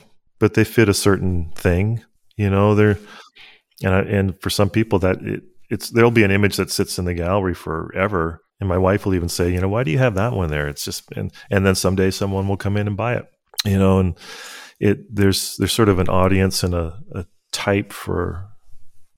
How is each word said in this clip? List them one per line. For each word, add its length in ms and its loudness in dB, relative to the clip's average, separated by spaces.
but 160 2
they 100 6
fit 240 4
a 60 4
certain 600 0
thing, 480 0
you 140 0
know, 240 4
they're, 240 4
and 120 2
I, 60 4
and 400 0
for 100 -4
some 200 0
people 300 2
that 220 0
it, 200 -6
it's, 200 -8
there'll 200 4
be 140 4
an 80 2
image 240 2
that 140 -2
sits 280 -4
in 80 -4
the 80 -2
gallery 400 0
forever. 880 -4
And 80 -4
my 100 0
wife 280 2
will 80 0
even 140 -2
say, 240 -2
you 80 -2
know, 80 0
"Why 160 -2
do 80 -2
you 60 0
have 180 2
that 160 0
one 180 -2
there?" 160 -2
It's 180 -10
just, 200 -10
and, 160 -6
and 160 0
then 120 4
someday 340 0
someone 380 -4
will 80 -2
come 200 -4
in 120 -2
and 80 -4
buy 180 -4
it, 100 -6
you 140 2
know, 220 4
and 180 -2
it, 340 0
there's, 440 0
there's 140 0
sort 160 4
of 120 4
an 80 2
audience 560 2
and 100 -2
a, 240 -4
a 100 -10
type 400 -2
for, 560 -6